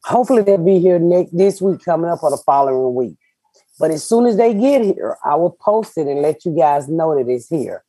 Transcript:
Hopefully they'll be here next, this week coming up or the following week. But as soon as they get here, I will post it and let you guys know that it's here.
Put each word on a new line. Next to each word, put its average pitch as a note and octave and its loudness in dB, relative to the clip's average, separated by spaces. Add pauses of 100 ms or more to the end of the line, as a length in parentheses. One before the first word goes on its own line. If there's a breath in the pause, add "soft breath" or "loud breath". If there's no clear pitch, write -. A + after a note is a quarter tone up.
Hopefully A#3+ 2
they'll G3 2
be F3+ 2
here F3 4
next, E3+ 0
this F#3+ 2
week F#3 -2
coming E3+ -2
up E3 -4
or D3+ 0
the C#3 -2
following C3+ 0
week. A#2+ -4 (600)
But D#3+ 0
as D#3 -6
soon A#3 2
as A3+ 2
they A#3 2
get B3+ 2
here, F#3+ -4
I D3 0
will E3+ 0
post G#3+ -4
it D3+ -4
and C#3+ -4
let D3+ -4
you F3 -4
guys D3 0
know D#3+ -2
that B2+ -2
it's B2 -6
here. G#2+ -6